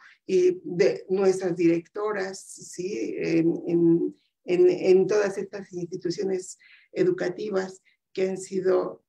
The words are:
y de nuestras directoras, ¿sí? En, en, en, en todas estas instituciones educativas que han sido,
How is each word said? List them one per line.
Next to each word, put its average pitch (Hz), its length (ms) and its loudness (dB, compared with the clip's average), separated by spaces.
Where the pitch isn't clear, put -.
y 180 380 2
de 180 460 0
nuestras 190 460 0
directoras, 190 880 -2
¿sí? - 760 -10
En, 165 360 2
en, 170 480 2
en, 180 240 4
en 185 380 4
todas 202 300 0
estas 196 340 -12
instituciones 185 840 -6
educativas 190 920 -2
que 190 180 -2
han 190 80 -6
sido, 185 720 -2